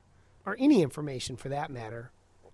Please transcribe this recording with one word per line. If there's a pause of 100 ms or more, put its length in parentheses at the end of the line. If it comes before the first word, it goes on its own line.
(460)
or
any
information
for
that
matter. (420)